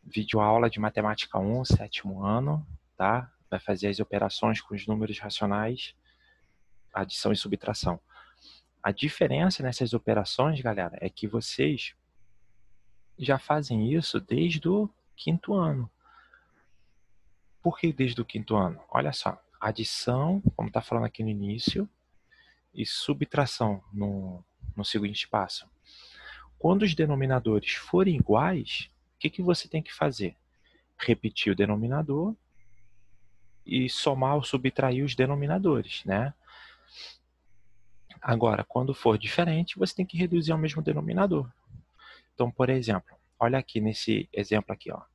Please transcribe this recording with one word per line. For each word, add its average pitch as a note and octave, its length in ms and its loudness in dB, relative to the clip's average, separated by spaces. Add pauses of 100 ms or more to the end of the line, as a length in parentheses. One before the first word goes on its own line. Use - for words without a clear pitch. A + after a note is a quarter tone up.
Vídeo G#2+ 340 -2
aula A2 300 6
de G#2+ 100 -2
matemática G#2+ 600 -2
um, A2+ 260 0
sétimo G2 580 -2
ano, C3+ 440 0 (280)
tá? A#2+ 380 0 (160)
Vai F#2 100 -4
fazer G2 300 -2
as G2+ 120 -2
operações G#2 600 0
com - 140 -12
os G2 120 -8
números G#2+ 320 -4
racionais, G#2 760 -4 (960)
adição G2+ 400 -2
e G#2 40 2
subtração. G2 640 -4 (840)
A G2 100 0
diferença D3+ 680 0
nessas B2 320 -2
operações, A#2+ 680 0
galera, G2 400 -2
é F#2 80 -4
que - 180 -6
vocês A#2+ 680 -2 (1200)
já C3+ 200 2
fazem B2+ 520 0
isso D#3+ 300 0
desde E3 480 0
o G#3 220 2 (260)
quinto - 380 -2
ano. D3 360 0 (1700)
Por F3 160 2
que E3 160 2
desde B2 260 0
o A#2 60 -4
quinto A2 300 -2
ano? F2+ 220 2 (120)
Olha C2+ 240 0
só, - 280 -4 (160)
adição, B2+ 840 -2 (120)
como A2 160 -4
tá A#2 120 -2
falando A#2 220 -2
aqui A2+ 180 -6
no A2 80 -2
início, G#2 580 -2 (840)
e A2+ 100 -6
subtração C3+ 1080 -2
no, G2 540 -6 (320)
no G2+ 80 -6
seguinte G2+ 420 -4
passo. - 400 -4 (920)
Quando F#3+ 240 4
os F3+ 120 2
denominadores C3 800 2
forem F#3 420 2
iguais, C#3 760 2 (280)
o - 20 -20
que - 100 -2
que - 140 -4
você F3 240 2
tem D#3 160 -2
que - 100 -14
fazer? G#2+ 440 -2 (600)
Repetir - 560 2
o F#2 40 4
denominador C#3 800 0 (1300)
e B2+ 240 0
somar C3+ 460 2
ou C#3 80 0
subtrair C3 600 0
os C3 120 -4
denominadores, C#3+ 880 0
né? A2 280 0 (1900)
Agora, A#2 420 2
quando C3 320 -2
for G#2+ 240 4
diferente, E3 580 0
você F#3+ 160 0
tem F#3 140 -2
que E3+ 100 -8
reduzir E3 360 2
ao D#3+ 60 2
mesmo D#3 220 -2
denominador. D3+ 720 0 (840)
Então, B2 160 2
por B2 220 2
exemplo, A2+ 420 0 (280)
olha B2 180 4
aqui - 220 -2
nesse G#2+ 520 0
exemplo G2+ 400 0
aqui, - 200 -10
ó. - 100 -12 (120)